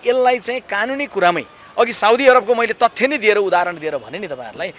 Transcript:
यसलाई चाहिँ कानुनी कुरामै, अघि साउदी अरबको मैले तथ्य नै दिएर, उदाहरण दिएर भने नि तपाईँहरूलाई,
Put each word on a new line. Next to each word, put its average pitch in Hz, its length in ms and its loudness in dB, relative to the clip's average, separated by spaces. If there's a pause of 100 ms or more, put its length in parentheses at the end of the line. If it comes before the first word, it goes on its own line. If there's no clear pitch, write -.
यसलाई 254 320 2
चाहिँ 240 220 -6
कानुनी 262 460 -6
कुरामै, 175 380 0 (340)
अघि 233 140 2
साउदी 233 340 2
अरबको 247 280 4
मैले 226 180 -2
तथ्य 233 340 0
नै 285 120 -2
दिएर, 208 200 2
उदाहरण 175 400 0
दिएर 151 180 -6
भने 127 220 -10
नि 208 80 -10
तपाईँहरूलाई, 127 520 -12